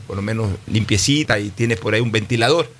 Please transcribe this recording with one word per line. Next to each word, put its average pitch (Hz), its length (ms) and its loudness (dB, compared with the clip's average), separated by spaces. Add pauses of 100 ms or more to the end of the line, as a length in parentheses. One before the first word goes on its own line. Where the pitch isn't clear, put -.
por 101 80 -8
lo 98 60 -4
menos 110 300 -2 (160)
limpiecita 113 720 2
y 104 100 -4
tienes 117 300 -2
por 107 140 -2
ahí 107 60 4
un 117 140 0
ventilador. 117 680 2